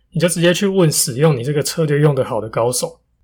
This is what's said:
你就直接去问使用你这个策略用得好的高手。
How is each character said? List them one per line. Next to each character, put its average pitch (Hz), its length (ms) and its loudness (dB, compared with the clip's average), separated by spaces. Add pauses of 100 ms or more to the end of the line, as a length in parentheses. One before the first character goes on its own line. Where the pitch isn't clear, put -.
(120)
你 170 80 -6
就 160 80 2
直 175 140 -4
接 175 120 4
去 196 140 0
问 190 240 2
使 - 240 -2
用 151 220 2
你 117 80 -6
这 147 80 -4
个 147 100 0
策 - 220 -2
略 147 140 0
用 147 140 4
得 131 120 0
好 117 160 -4
的 110 80 -10
高 117 200 0
手。 160 300 -6 (240)